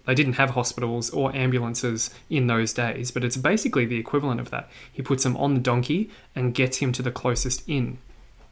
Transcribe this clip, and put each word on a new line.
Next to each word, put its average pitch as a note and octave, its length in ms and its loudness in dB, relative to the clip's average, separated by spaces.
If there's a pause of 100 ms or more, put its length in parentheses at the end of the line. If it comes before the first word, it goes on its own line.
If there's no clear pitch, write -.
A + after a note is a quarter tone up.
They C3 80 2
didn't C3 200 4
have C3 180 2
hospitals A#2+ 580 -2
or C3+ 260 0
ambulances A#2+ 760 0 (180)
in C3 180 2
those A2+ 260 2
days, A#2+ 380 -4
but B2+ 120 -2
it's B2 140 0
basically D3 480 2
the A#2 120 -2
equivalent C3 420 0
of A#2+ 120 -8
that. - 180 -8 (220)
He - 100 -8
puts C3 240 2
him B2+ 120 2
on C#3+ 160 2
the C3 60 4
donkey B2+ 500 2 (260)
and B2+ 180 0
gets C3 240 0
him C3 140 0
to B2 100 -2
the B2 100 -2
closest - 560 -2
inn. B2+ 300 -2 (540)